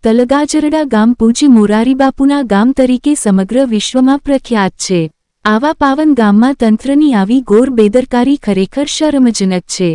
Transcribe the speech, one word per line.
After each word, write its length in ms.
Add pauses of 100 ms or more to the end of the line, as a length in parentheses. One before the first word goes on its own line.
તલગાજરડા 880
ગામ 280
પૂજ્ય 300
મોરારીબાપુના 920
ગામ 300
તરીકે 420
સમગ્ર 500
વિશ્વમાં 540
પ્રખ્યાત 580
છે. 220 (460)
આવા 340
પાવન 340
ગામમાં 420
તંત્રની 600
આવી 260
ઘોર 300
બેદરકારી 680
ખરેખર 500
શરમજનક 760
છે. 300